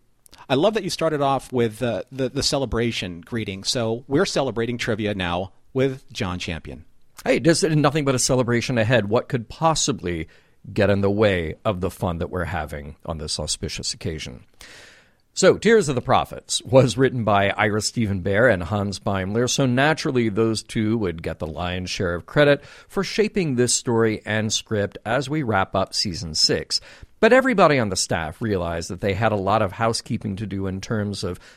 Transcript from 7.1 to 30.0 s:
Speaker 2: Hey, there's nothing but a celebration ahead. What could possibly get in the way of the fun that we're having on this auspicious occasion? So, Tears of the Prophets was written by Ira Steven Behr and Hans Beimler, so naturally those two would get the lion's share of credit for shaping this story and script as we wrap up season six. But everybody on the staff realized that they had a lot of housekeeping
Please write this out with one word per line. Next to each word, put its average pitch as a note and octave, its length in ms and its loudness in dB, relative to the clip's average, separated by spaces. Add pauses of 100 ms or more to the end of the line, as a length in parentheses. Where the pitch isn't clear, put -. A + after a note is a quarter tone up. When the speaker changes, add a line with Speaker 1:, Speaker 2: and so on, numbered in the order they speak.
Speaker 2:
Hey, F#3 140 2
there's D#3 240 2
nothing D3+ 420 2
but C3+ 120 2
a - 20 0
celebration B2 600 0
ahead. A2 320 2
What A#2 180 0
could A#2+ 200 -4
possibly F2+ 760 -2 (460)
get G2 180 4
in G2+ 120 2
the G2+ 80 2
way G2 440 2 (100)
of F#2+ 180 -2
the F#2 80 -2
fun F2 280 -4
that F2 120 -6
we're F2+ 140 -4
having D2+ 600 -8
on D#2+ 140 -6
this D2+ 200 -6
auspicious - 560 -6
occasion? D2 520 -10 (880)
So, E3 220 6
Tears G#3 300 4
of C#3 80 -2
the - 40 -2
Prophets - 640 -2
was C3 340 6
written B2+ 280 2
by G2+ 260 4
Ira G#2+ 300 0
Steven G2 420 -2
Behr G2+ 300 4
and F2+ 100 0
Hans G2 380 -4
Beimler, G#2 500 -2
so C#3 160 0
naturally C3 640 2
those A2 340 0
two A2 360 0
would E2+ 260 -4
get D#2+ 160 -6
the E2+ 80 -6
lion's F2+ 420 -4
share F2 240 -2
of E2+ 100 -6
credit C#3+ 400 4 (220)
for - 160 -4
shaping F3+ 540 -2
this A#2+ 180 2
story A2+ 500 0
and G#2+ 280 -2
script G2+ 520 -2
as B2+ 240 -2
we D#3 140 -2
wrap G2+ 320 0
up F#2+ 180 0
season D#2+ 440 -4
six. - 440 0 (380)
But A3+ 140 6
everybody G3 480 6
on G#2+ 80 0
the F#2 80 -4
staff D#2+ 440 -4
realized F2 500 -2
that F2+ 100 -10
they G2 140 0
had A2 180 2
a - 20 2
lot G2 260 2
of G2 120 -2
housekeeping A2+ 640 -4